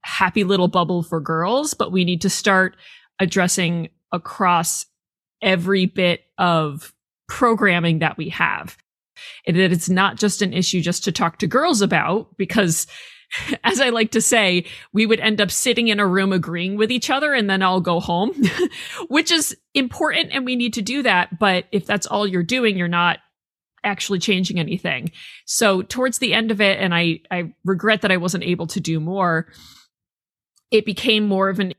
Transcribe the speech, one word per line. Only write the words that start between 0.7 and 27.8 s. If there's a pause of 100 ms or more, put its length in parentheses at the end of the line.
for
girls,
but
we
need
to
start (440)
addressing (220)
across (560)
every
bit (160)
of (340)
programming
that
we
have. (720)
And
that
it's
not
just
an
issue
just
to
talk
to
girls
about,
because (400)
<laughs>
as
I
like
to
say, (280)
we
would
end
up
sitting
in
a
room
agreeing
with
each
other
and
then
all
go
home, (420)
<laughs>
which
is (160)
important
and
we
need
to
do
that.
But
if
that's
all
you're
doing,
you're
not (640)
actually
changing
anything. (340)
So
towards
the
end
of
it,
and
I, (100)
I (100)
regret